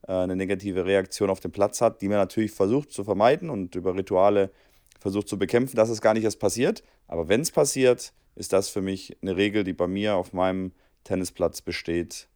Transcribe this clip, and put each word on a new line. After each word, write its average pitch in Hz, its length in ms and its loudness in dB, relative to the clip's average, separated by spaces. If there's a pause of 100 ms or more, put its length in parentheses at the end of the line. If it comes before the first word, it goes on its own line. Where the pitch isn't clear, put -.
äh, 98 60 -6
eine 92 240 0
negative 95 500 -2
Reaktion 98 440 0
auf 95 100 -2
dem 87 120 -8
Platz 101 280 0
hat, 113 220 0
die 95 60 -2
man 104 100 2
natürlich 104 340 0
versucht 120 400 0
zu 101 120 -8
vermeiden 113 460 2
und 98 240 -6
über 92 200 -2
Rituale 98 560 4 (500)
versucht 101 280 -4
zu 98 100 -6
bekämpfen, 120 380 0
dass 113 120 4
es 110 120 -4
gar 110 140 4
nicht 113 100 0
erst 104 160 -2
passiert. 123 420 0 (260)
Aber 80 200 -6
wenn's 123 220 2
passiert, 135 640 2 (240)
ist - 160 -6
das 95 160 2
für 101 140 -4
mich 95 400 -6
eine 95 140 -2
Regel, 101 280 0
die 92 80 -4
bei 87 140 -2
mir 101 300 -2
auf 90 160 -4
meinem 92 400 -2 (320)
Tennisplatz 90 580 -2
besteht - 720 -6